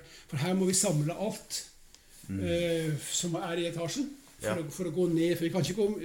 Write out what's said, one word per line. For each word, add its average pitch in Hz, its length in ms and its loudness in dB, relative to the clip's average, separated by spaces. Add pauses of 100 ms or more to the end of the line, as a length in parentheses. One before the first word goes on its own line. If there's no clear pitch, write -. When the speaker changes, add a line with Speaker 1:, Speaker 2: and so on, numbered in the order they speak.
(280)
Speaker 1:
For 156 100 -6
her 170 180 2
må 190 100 4
vi 185 80 2
samle 151 460 2
alt, - 460 -6 (640)
Speaker 2:
Mm. 95 140 -2
Speaker 1:
eh, 170 480 0 (200)
som 175 240 -2
er 170 220 -2
i 175 120 -2
etasjen, 170 400 -4 (300)
for - 80 -2
Speaker 2:
Ja. - 80 2
Speaker 1:
å, 151 160 -4
for 185 140 -6
å 165 100 -4
gå 180 180 4
ned. 165 240 4
For 165 60 -2
vi 165 80 2
kan 180 100 2
ikke 180 140 0
gå, 208 300 2